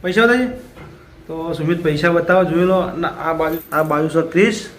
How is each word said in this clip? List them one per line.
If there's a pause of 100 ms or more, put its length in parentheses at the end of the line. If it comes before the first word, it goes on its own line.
પૈસા
બતાય? (800)
તો
સુમિત
પૈસા
બતાવો,
જોઈ
લો.
અને
આ
બાજુ, (140)
આ
બાજુ
છે
ક્રિસ (100)